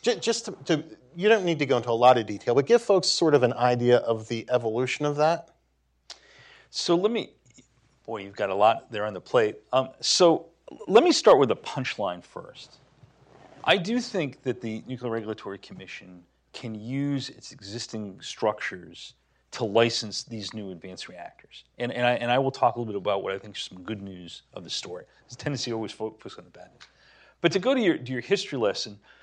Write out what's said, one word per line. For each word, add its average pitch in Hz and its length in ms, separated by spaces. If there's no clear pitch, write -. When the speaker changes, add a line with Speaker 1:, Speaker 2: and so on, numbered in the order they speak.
Speaker 1:
ju-, 240 140
just 220 280
to, 196 80
to, 151 180
you 185 120
don't 214 160
need 165 160
to 143 60
go 127 120
into 117 120
a - 20
lot 123 260
of 107 80
detail, 107 280
but 135 120
give 233 160
folks 190 260
sort 156 260
of 127 80
an 123 120
idea 123 440
of 110 300
the 113 220
evolution 123 560
of 147 100
that. 160 340
Speaker 2:
So - 240
let 190 160
me, 233 200
boy, 110 160
you've 98 140
got 101 140
a 95 40
lot 107 380
there 107 140
on 104 80
the 90 60
plate. 110 360
Um, 131 180
so - 460
let 214 160
me 349 100
start 180 260
with 135 100
the 107 80
punchline 98 640
first. - 540
I 180 120
do 208 240
think 160 420
that 123 180
the 110 260
Nuclear 123 240
Regulatory 107 480
Commission 92 640
can 113 220
use 135 560
its - 220
existing 104 680
structures 92 960
to 123 120
license 110 600
these 107 300
new 101 180
advanced 92 360
reactors. - 560
And, 123 140
and, 123 140
I, 123 80
and 120 160
I 127 80
will 135 120
talk 120 260
a - 20
little 110 120
bit 101 80
about 98 240
what 98 120
I 98 40
think 101 180
is - 60
some - 200
good 101 180
news 90 420
of 95 100
the 85 60
story. - 340
There's - 140
a - 20
tendency 139 340
to 117 40
always 113 180
fo-, 110 180
focus - 280
on 90 60
the - 60
bad - 220
news. - 160
But 170 100
to 196 60
go 240 160
to 254 60
your, 175 180
to 127 140
your 123 100
history 190 360
lesson, 104 400